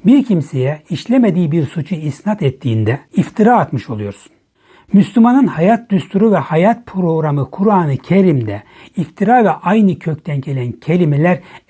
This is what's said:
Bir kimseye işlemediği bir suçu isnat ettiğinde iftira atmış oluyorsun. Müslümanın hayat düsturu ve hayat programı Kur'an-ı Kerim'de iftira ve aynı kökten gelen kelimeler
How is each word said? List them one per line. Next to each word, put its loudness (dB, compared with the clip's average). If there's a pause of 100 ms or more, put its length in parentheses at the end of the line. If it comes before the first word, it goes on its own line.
Bir 4
kimseye -2
işlemediği 0
bir 0
suçu -6
isnat -6
ettiğinde -2 (160)
iftira 2
atmış -4
oluyorsun. -10 (640)
Müslümanın 4
hayat 0
düsturu 0
ve 2
hayat 0
programı -2
Kur'an-ı 0
Kerim'de 0 (340)
iftira 0
ve 2
aynı 0
kökten -6
gelen -6
kelimeler 0 (300)